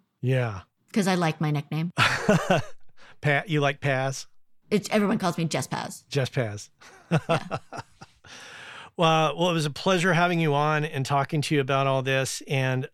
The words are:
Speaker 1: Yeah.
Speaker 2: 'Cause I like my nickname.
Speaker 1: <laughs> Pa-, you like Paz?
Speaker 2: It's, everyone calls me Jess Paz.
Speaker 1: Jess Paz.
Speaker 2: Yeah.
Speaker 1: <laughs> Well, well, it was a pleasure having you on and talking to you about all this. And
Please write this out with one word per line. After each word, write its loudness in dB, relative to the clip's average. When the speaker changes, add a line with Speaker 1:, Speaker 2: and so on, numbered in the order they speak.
Speaker 1:
Yeah. 0
Speaker 2:
'Cause 2
I 2
like 0
my 2
nickname. -4
Speaker 1:
<laughs> -6
Pa-, 2
you 2
like 0
Paz? -2
Speaker 2:
It's, 0
everyone 2
calls -2
me 0
Jess -2
Paz. -8
Speaker 1:
Jess 0
Paz. -4
Speaker 2:
Yeah. 2
Speaker 1:
<laughs> -6
Well, 4
well, 2
it 2
was 0
a -2
pleasure 2
having 2
you 2
on 2
and -4
talking 0
to 0
you 4
about 2
all 2
this. -2
And 0